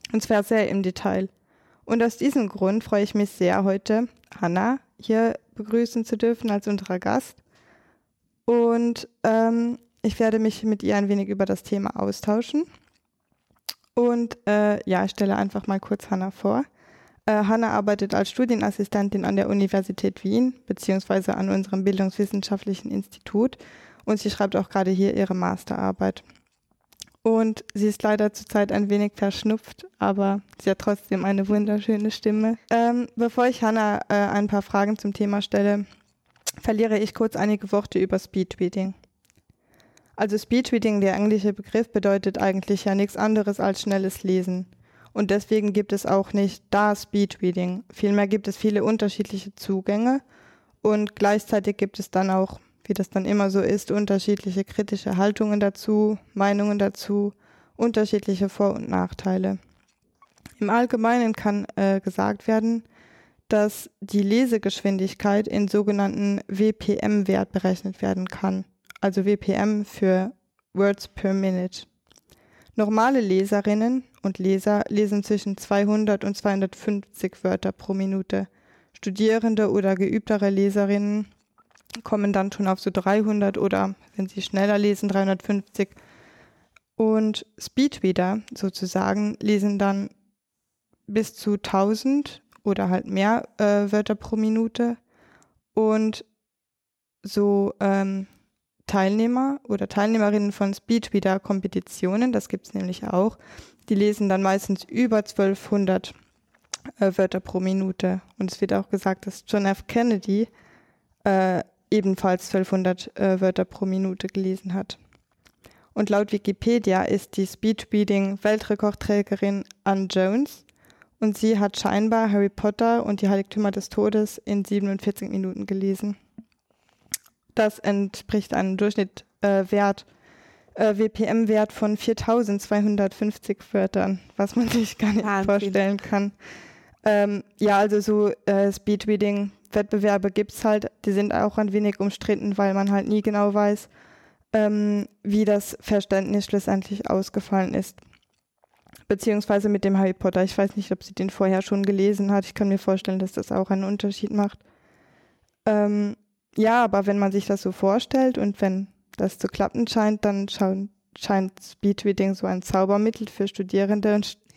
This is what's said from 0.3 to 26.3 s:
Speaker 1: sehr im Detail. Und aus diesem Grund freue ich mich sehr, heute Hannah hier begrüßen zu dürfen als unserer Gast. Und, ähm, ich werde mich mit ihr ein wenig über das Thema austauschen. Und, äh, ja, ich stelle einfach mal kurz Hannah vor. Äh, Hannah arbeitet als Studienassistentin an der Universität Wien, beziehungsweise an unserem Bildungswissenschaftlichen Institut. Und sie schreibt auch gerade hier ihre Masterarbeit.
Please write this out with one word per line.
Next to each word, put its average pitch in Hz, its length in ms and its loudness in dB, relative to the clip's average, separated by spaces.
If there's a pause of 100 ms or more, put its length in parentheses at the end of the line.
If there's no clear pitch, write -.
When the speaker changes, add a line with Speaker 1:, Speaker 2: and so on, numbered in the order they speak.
Speaker 1:
sehr 214 260 2
im 196 140 -2
Detail. 190 440 -2 (560)
Und 233 180 0
aus 233 140 0
diesem 269 320 0
Grund 196 380 0
freue 202 180 2
ich 208 100 -2
mich 208 180 0
sehr, 185 340 2
heute 214 420 0 (320)
Hannah 190 400 0 (180)
hier 226 400 0 (160)
begrüßen 226 520 -2
zu - 100 -2
dürfen 233 340 0
als 202 160 -2
unserer 196 320 -2
Gast. - 460 -4 (1080)
Und, 233 600 2 (160)
ähm, 226 520 2 (240)
ich 226 200 0
werde 220 180 2
mich 220 240 0
mit 214 180 0
ihr 208 140 0
ein 202 140 0
wenig 202 180 0
über 196 160 -2
das 190 200 -2
Thema 196 360 -4
austauschen. 214 640 -2 (1300)
Und, 240 440 0 (100)
äh, 208 320 2 (100)
ja, 185 140 2
ich 190 80 -2
stelle 196 240 0
einfach 202 320 -4
mal 196 140 -2
kurz - 280 -6
Hannah 190 220 -2
vor. 226 320 0 (600)
Äh, 214 180 2
Hannah 220 280 2
arbeitet 208 440 0
als 202 140 0
Studienassistentin 208 960 0
an 196 100 0
der 196 140 2
Universität 196 760 0
Wien, 240 300 2 (120)
beziehungsweise 190 680 -2
an 190 140 -2
unserem 196 340 -2
Bildungswissenschaftlichen 196 1080 -2
Institut. 208 680 -4 (480)
Und 214 160 0
sie 208 80 -4
schreibt 202 260 -2
auch 196 140 -2
gerade 190 220 0
hier 190 260 2
ihre 190 180 0
Masterarbeit. 190 880 -4 (1000)